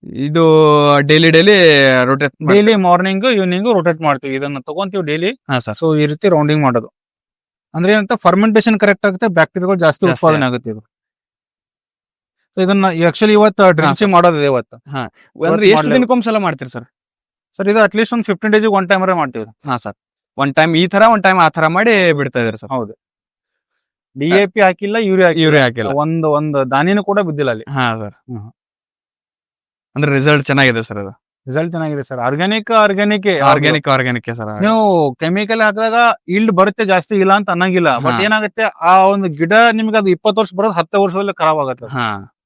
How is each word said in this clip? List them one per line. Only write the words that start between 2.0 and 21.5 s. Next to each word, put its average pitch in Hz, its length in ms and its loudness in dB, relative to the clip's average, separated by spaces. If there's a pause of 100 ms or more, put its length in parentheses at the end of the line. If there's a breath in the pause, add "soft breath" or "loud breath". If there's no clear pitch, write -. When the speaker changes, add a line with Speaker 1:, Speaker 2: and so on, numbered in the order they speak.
Speaker 1:
ರೊಟೇಟ್ 135 380 -2
ಮಾಡಿ 175 160 4
Speaker 2:
ಡೈಲಿ 214 160 4
ಮಾರ್ನಿಂಗ್, 190 520 0
ಈವ್ನಿಂಗ್ 196 420 -2
ರೊಟೇಟ್ 170 320 0
ಮಾಡ್ತೀವಿ. 139 360 -2
ಇದನ್ನ 139 220 -6
ತಗೊಂತೀವಿ 180 440 -8
ಡೈಲಿ. 160 280 -4
Speaker 1:
ಹಾ, 147 280 -6
ಸರ್. 110 160 -8
Speaker 2:
So 156 280 0
ಈ 151 40 0
ರೀತಿ 151 220 -2
ರೌಂಡಿಂಗ್ 151 340 0
ಮಾಡೋದು. 120 300 -2 (800)
ಅಂದ್ರೆ 175 180 0
ಏನಂತ 214 200 0
ಫರ್ಮೆಂಟೇಶನ್ 214 680 2
ಕರೆಕ್ಟ್ 202 280 0
ಆಗುತ್ತೆ, 196 220 -2
ಬ್ಯಾಕ್ಟೀರಿಯಾಗಳು 180 500 -2
ಜಾಸ್ತಿ 165 280 0
Speaker 1:
ಜಾಸ್ತಿ 170 200 0
Speaker 2:
ಉತ್ಪಾದನೆ 151 200 2
Speaker 1:
ಆಗುತ್ತೆ. 123 240 -6
Speaker 2:
ಆಗುತ್ತೆ 110 180 -14
ಇದು. - 60 -20 (1600)
So 185 60 -2
ಇದನ್ನ 196 220 2 (240)
actually 214 240 2
ಇವತ್ತು 208 300 4
Speaker 1:
ಹಾ, 190 80 6
Speaker 2:
ಡ್ರಿಂಚಿಂಗ್ 156 280 0
Speaker 1:
ಸರ್. 208 100 2
Speaker 2:
ಮಾಡೋದಿದೆ 175 360 4
ಇವತ್ತು. 127 320 -2
Speaker 1:
ಹಾ. 139 220 -12
Speaker 2:
ಇವತ್ತು - 460 -12
Speaker 1:
ಅಂದ್ರೆ 202 220 2
ಎಷ್ಟು 165 100 6
Speaker 2:
ಮಾಡ್ಲೇಬೇಕು. 151 180 0
Speaker 1:
ದಿನಕ್ಕೊಮ್ಸಲ 240 420 0
ಮಾಡ್ತೀರಿ 147 340 -6
ಸರ್? 117 140 -14 (720)
Speaker 2:
ಸರ್ 196 120 -4
ಇದು 208 100 2
at 208 140 4
least 220 200 0
ಒಂದ್ 233 120 -4
ಫಿಫ್ಟೀನ್ 208 280 -2
ಡೇಸ್ 214 100 2
ಗೆ 220 60 0
ಒನ್ 190 200 0
ಟೈಮ್ 190 140 0
ಅರೇ 190 100 0
ಮಾಡ್ತೀವಿ. 131 320 -4
Speaker 1:
ಹಾ, 123 320 -10
ಸರ್. 107 180 -10 (420)
ಒನ್ 139 180 -2
ಟೈಮ್ 160 220 2
ಈ 175 100 2
ತರ, 196 160 2 (100)
ಒನ್ 214 100 0
ಟೈಮ್ 185 160 2
ಆ 165 100 4
ತರ 160 180 -2